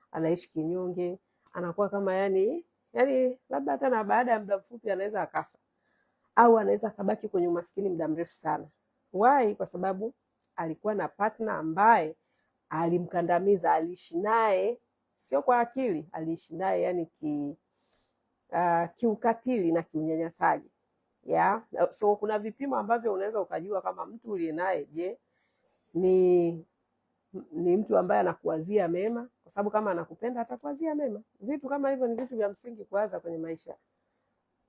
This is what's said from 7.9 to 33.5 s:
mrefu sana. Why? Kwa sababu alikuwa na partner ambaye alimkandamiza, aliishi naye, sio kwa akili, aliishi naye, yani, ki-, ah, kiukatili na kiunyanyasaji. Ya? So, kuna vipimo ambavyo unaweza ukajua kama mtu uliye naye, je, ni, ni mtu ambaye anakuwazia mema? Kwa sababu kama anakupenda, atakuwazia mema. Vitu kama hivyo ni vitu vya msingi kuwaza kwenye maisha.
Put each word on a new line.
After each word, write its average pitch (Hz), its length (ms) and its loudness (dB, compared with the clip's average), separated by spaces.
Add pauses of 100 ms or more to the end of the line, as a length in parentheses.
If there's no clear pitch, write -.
mrefu 165 240 -4
sana. 156 340 -4 (460)
Why? 226 420 4
Kwa 190 120 -6
sababu 190 480 -6 (420)
alikuwa 170 380 -4
na 175 140 -2
partner 214 460 -4
ambaye 165 640 4 (520)
alimkandamiza, 175 1040 2
aliishi 165 460 -2
naye, 214 600 2 (380)
sio 277 260 -2
kwa 240 180 4
akili, 233 520 -2
aliishi 165 440 -6
naye, 185 260 0
yani, 180 240 0
ki-, 147 500 -6 (960)
ah, 170 420 2
kiukatili 226 800 0
na 165 100 2
kiunyanyasaji. 160 880 -2 (540)
Ya? 180 380 2 (280)
So, 208 260 2
kuna 214 220 -2
vipimo 240 380 -4
ambavyo 220 360 0
unaweza 202 280 -2
ukajua 180 420 -6
kama 180 240 -6
mtu 226 240 -16
uliye 165 220 -4
naye, 170 400 -2
je, 175 260 -6 (760)
ni, 180 580 4 (1000)
ni 175 240 2
mtu 208 220 2
ambaye 196 220 2
anakuwazia 170 680 0
mema? 226 400 -4 (140)
Kwa - 100 -20
sababu 202 180 -4
kama 214 200 0
anakupenda, 185 500 -4
atakuwazia 285 540 -6
mema. 247 260 -4 (200)
Vitu 269 280 -6
kama 277 220 -2
hivyo 254 160 0
ni 233 80 -2
vitu 247 220 -6
vya 208 120 0
msingi 214 360 -12
kuwaza 190 360 -4
kwenye 165 180 -8
maisha. 165 360 -10 (920)